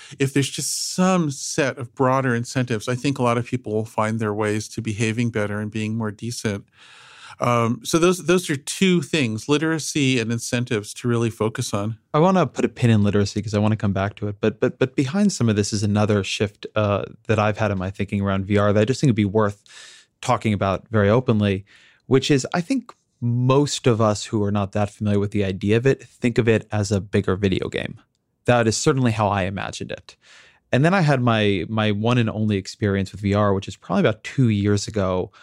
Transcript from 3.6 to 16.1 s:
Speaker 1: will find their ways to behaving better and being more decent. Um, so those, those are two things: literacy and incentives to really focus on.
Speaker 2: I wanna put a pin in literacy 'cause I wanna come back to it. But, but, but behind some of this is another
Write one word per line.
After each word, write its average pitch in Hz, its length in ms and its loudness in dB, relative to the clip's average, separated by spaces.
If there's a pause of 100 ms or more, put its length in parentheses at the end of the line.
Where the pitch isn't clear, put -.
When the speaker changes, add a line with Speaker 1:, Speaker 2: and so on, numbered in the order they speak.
Speaker 1:
will 110 140 -2
find 110 340 -2
their 107 140 -2
ways 107 360 -2
to - 120 -10
behaving 113 480 -2
better 104 320 -4
and 104 100 -8
being 110 240 -6
more 110 160 -4
decent. 110 540 -8 (760)
Um, 120 440 0
so 165 160 0
those, 180 260 2
those 180 240 0
are 151 60 -2
two 175 460 0
things: 120 460 -4
literacy 147 720 0
and 113 120 -2
incentives 117 640 -4
to - 120 -8
really 117 220 0
focus 110 440 -4
on. 107 240 -4 (160)
Speaker 2:
I 151 60 2
wanna 180 280 4
put - 180 -4
a 107 40 2
pin 120 200 0
in 107 140 6
literacy 104 380 0
'cause 107 120 -8
I 104 60 2
wanna 107 160 2
come 104 180 0
back 95 220 -2
to 104 120 -6
it. 101 140 -8
But, - 180 0
but, - 200 0
but - 160 0
behind 175 360 0
some 117 180 0
of 104 60 2
this 101 160 0
is 104 120 -2
another 104 400 2